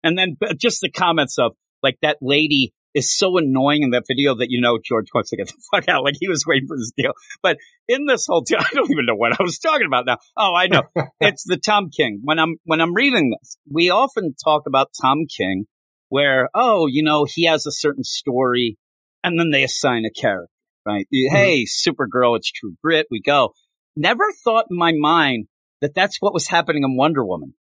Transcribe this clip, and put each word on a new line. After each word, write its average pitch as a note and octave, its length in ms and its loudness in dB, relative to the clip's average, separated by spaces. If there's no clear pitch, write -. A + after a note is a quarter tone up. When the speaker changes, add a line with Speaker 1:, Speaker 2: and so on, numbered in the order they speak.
Speaker 1:
And E3 120 2
then, F3+ 220 -2
but F#3+ 200 -4
just - 220 0
the - 100 -4
comments E3 500 0
of, A#2 120 2
like, C3+ 200 0
that D3+ 200 0
lady C#3+ 500 0
is C#3 240 -2
so F#3 180 2
annoying C#3+ 460 2
in C3 80 0
that A#2+ 160 0
video C#3 300 0
that A#2+ 120 -2
you B2 120 -2
know A#2+ 220 2
George A2 300 -2
wants A2+ 180 -2
to A2+ 60 -6
get G2 120 -6
<laughs> - 0 -
the - 60 -18
fuck F#3+ 160 0
out. D3 160 0
Like, C#3+ 160 0
he F#3+ 80 -4
was D#3+ 180 -2
waiting C#3 220 0
for D#3 80 -6
this A#2 200 -8
deal. C3+ 160 -2
But E3+ 140 2
in C4+ 180 0
this B3+ 200 0
whole E3+ 160 0
deal, A3 160 0
<laughs> - 20 0
I - 140 -2
don't D4+ 180 0
even C3+ 140 0
know A#2 100 2
what A#2 220 0
I - 40 0
was F3+ 160 -2
talking D4+ 300 0
about B2 180 0
now. - 120 0
Oh, G3 180 0
I F3+ 140 2
know. E3+ 140 4
Speaker 2:
<laughs> D#3 100 -2
Speaker 1:
It's G#3 240 0
the F3 120 -2
Tom G#3 340 -2
King. A2 320 -2
When D3+ 160 0
I'm, D#3+ 260 0
when D#3+ 160 0
I'm E3 140 0
reading A3 360 2
this, - 280 -8
we E3+ 200 2
often F#3+ 520 0
talk D3+ 260 2
about C3+ 220 0
Tom C#3+ 240 2
King F#2+ 400 -4
where, C3+ 440 2
oh, G#3+ 320 2
you C#3+ 160 0
know, D3+ 260 2
he E3 180 0
has D#3 200 2
a D3 60 -6
certain C#3 320 -2
story B2 760 -2
and E3+ 140 0
then E3 120 0
they C#3 140 2
assign B2 400 -2
a A2 60 -4
character, F#2+ 380 -4
right? G#2 240 -4
You, C3 180 0
Speaker 2:
Mm-hmm. D#3 80 2
Speaker 1:
"Hey, F3+ 300 2
Supergirl, B2 680 0
it's - 160 -6
True G2 300 -12
Grit, D#3 280 0
we A2+ 100 -6
go." C#3 320 2
Never A3+ 280 2
thought A3+ 260 2
in F3+ 80 -4
my E3+ 180 2
mind D3 520 2
that C#3+ 140 -4
that's F#3+ 260 0
what G3 120 0
was E3+ 140 -2
happening D#3 380 0
in C3+ 120 0
Wonder C#3 300 2
Woman. D#2 360 -6